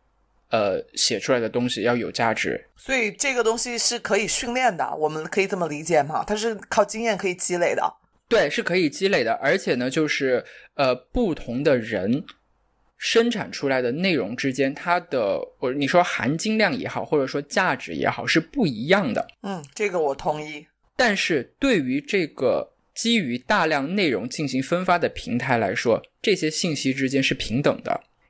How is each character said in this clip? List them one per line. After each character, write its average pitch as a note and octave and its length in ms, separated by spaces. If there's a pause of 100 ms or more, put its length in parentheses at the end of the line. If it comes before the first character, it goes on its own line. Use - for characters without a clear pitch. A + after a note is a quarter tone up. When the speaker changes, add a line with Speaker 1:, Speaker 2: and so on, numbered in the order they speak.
(500)
Speaker 1:
呃， G2+ 320 (120)
写 - 240
出 C3+ 140
来 B2 80
的 A2 80
东 B2 200
西 A2+ 140
要 A#2 120
有 G#2 160
价 A2+ 220
值。 - 320 (120)
Speaker 2:
所 C4 200
以 A3 160
这 C4+ 220
个 A#3+ 100
东 A3+ 140
西 A#3+ 180
是 A#3 220
可 G3+ 180
以 G#3+ 100
训 B3 280
练 B3 200
的， D3 220
我 D3+ 120
们 D#3 160
可 - 160
以 G3 60
这 G3 100
么 F3 120
理 D3 140
解 D#3+ 200
吗？ C#3+ 220
它 G#3 100
是 G#3+ 200 (140)
靠 G#3 160
经 A3 180
验 A3 140
可 F#3+ 120
以 F3+ 60
积 F3+ 220
累 D#3+ 180
的。 - 80 (460)
Speaker 1:
对， G3 200
是 - 140
可 F3 140
以 F3 120
积 F#3+ 200
累 F3+ 140
的。 A2 120
而 D#3 240
且 F#3+ 160
呢， B2 160
就 D#3 180
是， C3 360 (300)
呃， C3 200
不 F#3+ 400
同 B2 280
的 D3 140
人 A2 480 (720)
生 A#3 340
产 G#3 220
出 - 160
来 C3 140
的 A#2+ 100
内 F3 220
容 A2 200
之 C3+ 180
间， C3+ 220
它 F3 240
的， A2+ 400 (200)
我， B2+ 140
你 C#3+ 140
说 F3 160
含 D3 360
金 A3 180
量 F#3+ 200
也 F2 120
好， A2 160
或 D3+ 140
者 C3+ 80
说 C#3+ 160
价 F3 340
值 - 180
也 C#3 140
好， A#2+ 180
是 D#3+ 140
不 A3 260
一 A#2+ 200
样 F3 260
的。 - 140 (160)
Speaker 2:
嗯， F#3+ 200 (120)
这 G#3 160
个 F3+ 100
我 C#3 140
同 D3+ 280
意。 D3+ 240 (300)
Speaker 1:
但 A3 200
是 D3 420
对 C4 200
于 C3+ 220
这 F#3 260
个 F#2+ 460 (220)
基 A#3 240
于 B2+ 180
大 F#3 300
量 D3+ 280
内 G3 140
容 A2+ 200
进 D3 200
行 C3+ 140
分 F3 220
发 F3+ 140
的 B2 120
平 - 260
台 B2 220
来 G2+ 160
说， - 280 (200)
这 G#3 120
些 D#3 160
信 D#3+ 240
息 C3 200
之 C3+ 160
间 C3+ 120
是 C3+ 120
平 B2 260
等 C#3+ 220
的。 - 180 (300)